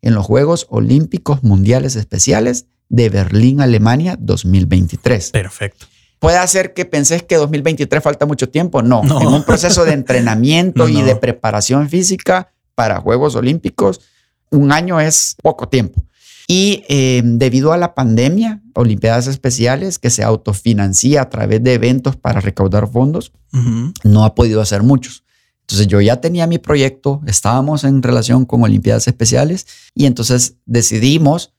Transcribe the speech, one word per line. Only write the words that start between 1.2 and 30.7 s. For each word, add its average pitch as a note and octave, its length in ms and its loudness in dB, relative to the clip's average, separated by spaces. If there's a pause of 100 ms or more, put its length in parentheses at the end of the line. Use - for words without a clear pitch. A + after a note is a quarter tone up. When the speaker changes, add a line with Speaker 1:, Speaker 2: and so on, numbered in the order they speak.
Speaker 1:
Mundiales A#2+ 520 2
Especiales F3 720 -2 (200)
de A#2 220 2
Berlín, G2+ 500 2
Alemania, B2+ 580 2
dos G2+ 280 -4
mil F#2 220 2
veintitrés. F#2 640 0
Speaker 2:
Perfecto. - 560 -8 (320)
Speaker 1:
Puede E3 180 2
hacer F3+ 360 0
que F3+ 120 -6
pensés D#3+ 380 -2
que E3+ 120 -2
dos D3 140 2
mil D3+ 120 -4
veintitrés D3 400 -2
falta D3 240 -2
mucho C#3+ 240 -4
tiempo. E3+ 320 -2
No, A#2 220 2
Speaker 2:
No. C3 180 2
Speaker 1:
en A2+ 60 2
un C#3 160 2
proceso F3 420 0
de D#3+ 80 2
entrenamiento C3 880 0
Speaker 2:
<laughs> - 40 2
No, - 20 2
Speaker 1:
y A#2 120 2
Speaker 2:
no. - 40 2
Speaker 1:
de C3 100 2
preparación A#2 760 -2
física F#3 640 -2 (200)
para A2 280 -2
Juegos B2 340 0
Olímpicos, D#3+ 680 -2 (480)
un C#3 220 4
año E3+ 280 0
es - 440 -2
poco - 240 -2
tiempo. A2+ 340 -2 (460)
Y, F#3+ 400 0
eh, C3 380 0
debido C3 480 0
a F3 40 0
la F3 160 -2
pandemia, C#3+ 680 0 (140)
Olimpiadas A2+ 520 0
Especiales, C3+ 720 -4
que B2 100 -2
se G#2+ 140 -2
autofinancia G#2+ 1000 -2
a B2+ 80 -6
través A2 340 -2
de B2+ 100 2
eventos B2 420 0
para A#2 240 -4
recaudar G2 500 -2
fondos, C3+ 440 -2 (200)
Speaker 2:
Ujú. B2 380 -2 (140)
Speaker 1:
no G#2+ 180 4
ha A2 100 2
podido A2 280 0
hacer G2+ 220 -2
muchos. C3 400 0 (380)
Entonces G2+ 260 0
yo G2+ 120 2
ya A#2 220 2
tenía E3 260 -2
mi E3+ 120 -2
proyecto, C#3 680 -2
estábamos C3+ 560 -2
en C3+ 180 2
relación B2 440 0
con A#2+ 180 0
Olimpiadas G#2 460 0
Especiales C3+ 580 -2 (260)
y - 120 0
entonces B2 500 0 (100)
decidimos C3+ 920 0